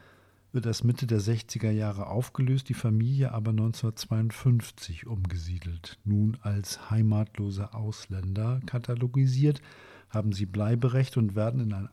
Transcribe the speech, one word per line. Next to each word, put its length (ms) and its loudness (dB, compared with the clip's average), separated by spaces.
wird 140 0
erst 180 0
Mitte 220 2
der 140 2
sechziger 500 0
Jahre 380 0
aufgelöst, 640 0
die 40 -2
Familie 580 2
aber 220 0
neunzehnhundertzweiundfünfzig 1500 0
umgesiedelt. 1000 -6
Nun 380 2
als 480 -4
heimatlose 840 0
Ausländer 920 -4
katalogisiert, 960 2
haben 240 0
sie 140 -2
Bleiberecht 680 2
und 180 2
werden 260 0
in 100 0
ein 220 -4